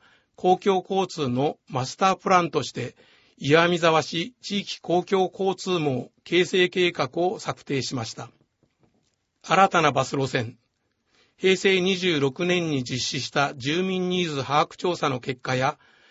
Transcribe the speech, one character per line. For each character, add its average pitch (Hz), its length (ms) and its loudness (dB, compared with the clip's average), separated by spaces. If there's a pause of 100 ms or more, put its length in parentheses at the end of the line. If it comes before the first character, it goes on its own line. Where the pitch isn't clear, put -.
(340)
公 185 240 4
共 185 280 0
交 190 220 -2
通 143 220 -4
の 131 260 0 (100)
マ 131 200 -6
ス - 100 -12
タ 190 160 2
ー 180 40 -2
プ - 120 -6
ラ 180 140 6
ン 165 80 -2
と 147 120 -2
し - 100 -10
て 127 220 -10 (440)
岩 160 300 4
見 175 100 2
沢 160 240 4
市 165 400 -6
地 202 180 -4
域 - 220 -10
公 175 200 0
共 185 300 0
交 190 240 -2
通 185 220 -2
網 139 320 -2 (140)
形 170 200 2
成 180 240 2
計 180 240 0
画 151 240 -2
を 180 220 -2
策 - 240 -8
定 139 180 -4
し 120 140 -6
ま 120 100 -4
し 113 80 -12
た。 - 160 -14 (1160)
新 190 280 4
た 180 100 2
な 151 120 4
バ 131 120 0
ス - 120 -10
路 135 120 -2
線。 120 300 -6 (800)
平 190 200 2
成 190 240 4
二 190 160 2
十 175 200 0
六 139 280 -2
年 180 240 0
に 139 120 -2
実 123 160 -6
施 131 220 -4
し 117 100 -8
た 143 260 0
住 147 260 -2
民 185 260 -2
ニ 180 160 0
ー 156 100 -4
ズ 135 80 -4
把 143 240 2
握 - 100 -18
調 180 200 -2
査 151 140 -2
の 127 100 -4
結 131 220 -8
果 135 120 -4
や、 131 240 -2 (320)